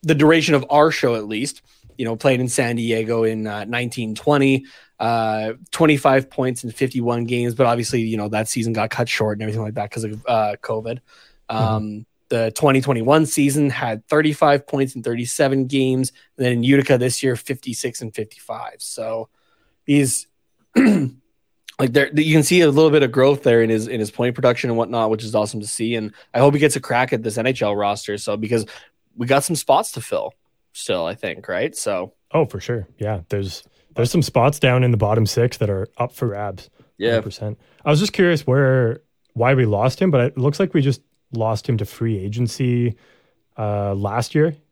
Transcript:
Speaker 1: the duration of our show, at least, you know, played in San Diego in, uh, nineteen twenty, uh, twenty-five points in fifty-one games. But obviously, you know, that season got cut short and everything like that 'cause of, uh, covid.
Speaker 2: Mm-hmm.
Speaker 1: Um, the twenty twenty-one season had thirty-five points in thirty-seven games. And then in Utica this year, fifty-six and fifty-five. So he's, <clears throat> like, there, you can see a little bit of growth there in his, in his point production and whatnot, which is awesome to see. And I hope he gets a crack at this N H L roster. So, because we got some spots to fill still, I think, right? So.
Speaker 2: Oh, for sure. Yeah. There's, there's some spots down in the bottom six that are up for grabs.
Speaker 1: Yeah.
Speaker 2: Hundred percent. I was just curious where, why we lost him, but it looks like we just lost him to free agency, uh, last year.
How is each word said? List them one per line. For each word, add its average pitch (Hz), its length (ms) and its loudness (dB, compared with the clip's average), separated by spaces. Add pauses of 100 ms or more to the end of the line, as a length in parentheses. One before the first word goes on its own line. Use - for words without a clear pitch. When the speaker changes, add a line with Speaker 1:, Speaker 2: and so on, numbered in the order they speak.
Speaker 1:
the 160 120 4
duration 156 380 6
of 135 160 2
our 147 220 6
show, 123 240 0
at 107 100 -6
least, 110 380 -6 (340)
you 120 80 -4
know, 113 100 -4
played 131 240 2
in 127 100 -2
San 120 260 -2
Diego 113 480 -2
in, 110 240 -2
uh, 104 180 -8
nineteen 120 480 -6
twenty, 135 520 2 (340)
uh, 110 540 -2 (180)
twenty-five 139 580 2
points 127 340 -4
in 123 60 -8
fifty-one 120 560 -2
games. 120 300 -2
But 127 100 4
obviously, 120 360 0
you 110 160 -4
know, 104 120 -4
that 107 180 -2
season 113 260 -4
got 107 180 -2
cut 117 180 -4
short 107 280 -2
and 107 40 -8
everything 107 220 -4
like 107 100 -8
that 104 160 -6
'cause 113 140 -10
of, 107 240 -10
uh, 107 340 0
covid. 113 380 -6 (500)
Speaker 2:
Mm-hmm. 113 80 -4
Speaker 1:
Um, 110 480 -4 (240)
the 113 220 0
twenty 135 300 2
twenty-one 135 460 2
season 143 420 0
had 117 380 -6
thirty-five 151 580 2
points 135 300 -2
in 117 80 -10
thirty-seven 127 640 0
games. 131 440 0 (260)
And 131 80 -2
then 123 80 2
in 117 100 0
Utica 135 340 4
this 123 240 0
year, 127 140 0
fifty-six - 640 -8
and 110 140 -12
fifty-five. - 640 -12
So 113 500 -10 (560)
he's, 143 400 0 (260)
<clears throat> - 240 -12
like, 156 1160 0
there, 139 220 4
you 156 200 2
can 156 100 6
see 180 180 4
a 156 100 6
little 156 200 6
bit 147 120 4
of 123 80 0
growth 135 320 2
there 117 180 6
in 113 80 2
his, 110 180 0
in 113 120 -6
his 107 100 -4
point 120 240 -2
production 120 380 0
and 113 60 -2
whatnot, 113 340 0
which 110 120 -2
is 110 120 -6
awesome 107 240 -2
to 104 80 -10
see. 117 280 -4
And 107 160 -6 (220)
I 120 60 0
hope 139 160 6
he 143 40 0
gets 147 160 2
a 135 60 -4
crack 123 320 0
at 113 80 -2
this 110 160 -6
N 117 80 -2
H 131 160 -2
L 104 140 0
roster. 104 420 -4
So, 104 200 -6
because 110 280 -2 (500)
we 120 120 -6
got 135 160 2
some 165 120 -4
spots 147 360 0
to 123 100 -12
fill 78 320 -6 (380)
still, 87 340 -4
I 87 80 -6
think, 95 340 -10
right? 107 280 -4
So. 95 380 -6 (180)
Speaker 2:
Oh, 156 140 2
for - 140 -10
sure. 113 280 -6 (100)
Yeah. 107 320 -4
There's, 98 340 -6 (320)
there's 120 140 0
some 175 140 2
spots 135 340 2
down 127 260 2
in 123 60 4
the 117 80 4
bottom 107 300 2
six 120 300 0
that 104 120 -2
are 98 180 -4 (120)
up 120 140 -4
for 123 160 -6
grabs. 101 420 -10 (260)
Speaker 1:
Yeah. 110 140 0
Speaker 2:
Hundred 113 120 2
percent. 107 360 -10 (260)
I 147 60 2
was 151 80 4
just 208 140 -2
curious 175 340 2
where, 131 540 2 (320)
why 120 200 2
we 131 120 4
lost 107 360 0
him, 190 80 4
but 135 120 4
it 123 160 0
looks 139 220 0
like 190 140 0
we 156 80 2
just 135 200 0 (300)
lost 110 380 -2
him 117 80 0
to 101 80 -4
free 113 320 -4
agency, 120 800 -2 (600)
uh, 104 380 -2
last 104 400 -4
year. 156 200 2 (160)